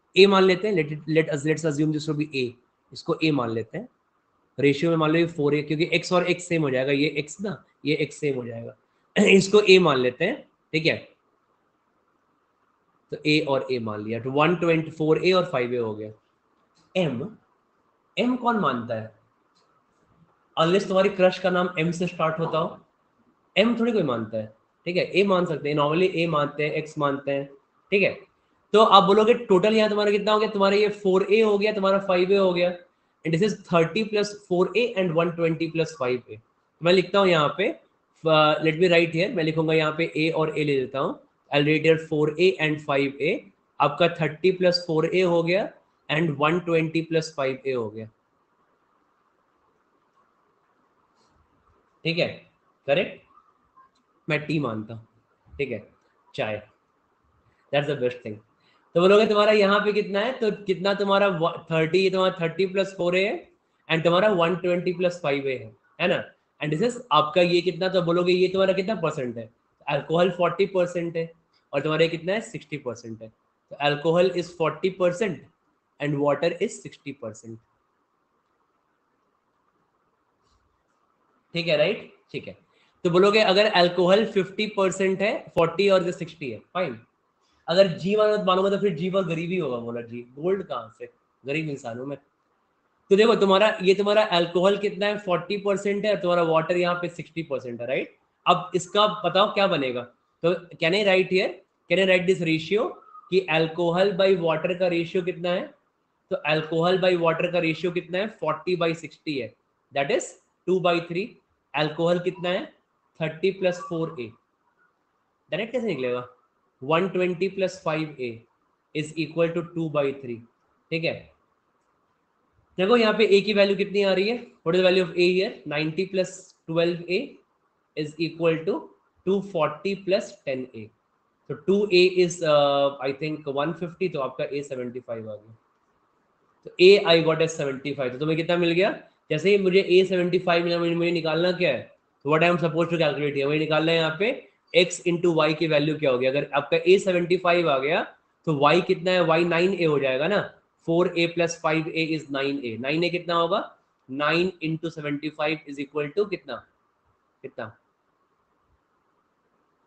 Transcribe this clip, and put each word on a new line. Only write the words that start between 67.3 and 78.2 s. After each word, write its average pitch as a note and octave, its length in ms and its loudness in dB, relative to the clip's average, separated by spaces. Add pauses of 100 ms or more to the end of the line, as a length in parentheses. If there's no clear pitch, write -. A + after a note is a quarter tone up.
ये F3 200 4
कितना, F3 280 -2
तो F3+ 120 0
बोलोगे F3 320 0
ये F#3 140 2
तुम्हारा F#3+ 260 0
कितना F#3+ 280 -2
percent C#3+ 360 -4
है, A2+ 120 -14 (380)
alcohol D#3+ 440 0
forty F3 360 0
percent E3+ 500 -2
है, E3 140 -6 (420)
और C#3+ 80 0
तुम्हारा D#3 220 2
ये D#3+ 60 2
कितना E3 240 -4
है, A3 80 -2
सिक्सटी - 360 -12
परसेंट A2+ 440 -12
है, A2 60 -18 (440)
तो - 40 -18 (100)
alcohol D#3+ 480 2
is F3 200 -6
forty D#3+ 380 -2 (100)
percent F3 360 -2 (640)
and D3 200 -2
water C#3+ 300 2 (100)
is G#3 240 -6
sixty - 320 -16
percent, A2+ 420 -16 (4000)